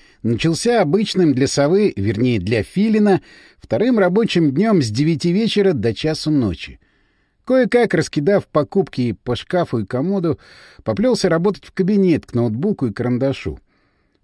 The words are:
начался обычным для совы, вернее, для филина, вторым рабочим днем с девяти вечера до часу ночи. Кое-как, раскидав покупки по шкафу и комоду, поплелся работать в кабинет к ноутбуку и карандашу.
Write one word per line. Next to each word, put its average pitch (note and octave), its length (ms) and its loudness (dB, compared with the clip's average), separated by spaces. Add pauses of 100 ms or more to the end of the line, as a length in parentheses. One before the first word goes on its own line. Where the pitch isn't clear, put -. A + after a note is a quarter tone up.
(240)
начался E3 580 0
обычным F3 520 0
для C3 120 0
совы, E3+ 480 2
вернее, A2 460 0
для G#2 240 -2
филина, G#3 560 2 (400)
вторым A3 400 0
рабочим F3+ 500 2
днем F#3 320 2
с A#2+ 60 -2
девяти D3+ 420 0
вечера G3+ 420 0
до A2+ 220 0
часу D#3 380 -4
ночи. G#2 480 -2 (640)
Кое-как, A#3+ 500 2
раскидав E3 540 0
покупки C3+ 760 -2
по B2 140 -4
шкафу E3+ 420 -4
и G#2+ 80 -4
комоду, E3+ 540 -4 (420)
поплелся G#3 460 0
работать E3+ 380 0
в - 60 -20
кабинет F#3+ 540 2
к - 80 -20
ноутбуку B2 540 -2
и G#2+ 40 -6
карандашу. B2 680 -4 (640)